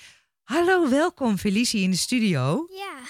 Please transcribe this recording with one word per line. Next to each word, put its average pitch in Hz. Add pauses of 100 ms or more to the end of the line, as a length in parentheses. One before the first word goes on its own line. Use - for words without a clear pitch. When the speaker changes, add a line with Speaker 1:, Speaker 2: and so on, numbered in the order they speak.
(420)
Speaker 1:
Hallo, 339
welkom 269
Felicie 214
in 185
de 185
studio. 196 (100)
Speaker 2:
Ja. 381 (120)